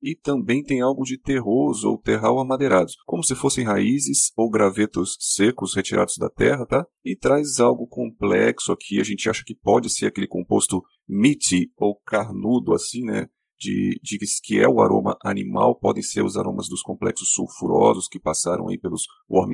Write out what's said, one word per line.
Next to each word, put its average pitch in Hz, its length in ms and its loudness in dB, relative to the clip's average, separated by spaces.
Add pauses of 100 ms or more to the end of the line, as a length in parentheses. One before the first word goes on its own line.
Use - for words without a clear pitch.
e 147 140 -6
também 135 480 -2
tem 131 180 -2
algo 131 220 0
de 131 160 -6
terroso 123 720 0
ou 107 80 0
terral 113 420 2
amadeirados, 127 640 0
como 85 200 -4
se - 100 0
fossem 127 320 0
raízes 110 720 0
ou 113 120 2
gravetos 104 680 0
secos 101 540 0
retirados - 440 -2
da - 120 -4
terra, 127 380 0
tá? 131 180 0 (180)
E - 140 -6
traz 139 420 2
algo 120 280 2
complexo 107 840 0
aqui, 98 300 -2
a - 20 -2
gente 101 240 -4
acha 104 160 -2
que - 120 -14
pode 113 340 2
ser - 160 -2
aquele - 220 -2
composto 95 560 0 (240)
meaty 101 680 2
ou 104 300 0
carnudo, 110 680 0
assim, - 320 -2
né? 104 240 -4 (300)
De, 98 460 -2
diz - 380 -6
que - 180 0
é - 80 6
o 123 140 4
aroma 101 420 2
animal, 98 560 0
podem 101 240 0
ser - 200 -2
os 98 120 -4
aromas 98 320 -6
dos 90 140 -8
complexos - 500 -4
sulfurosos - 800 0
que - 100 -14
passaram - 480 -4
aí 95 100 -6
pelos - 280 -8 (240)
worm 95 240 2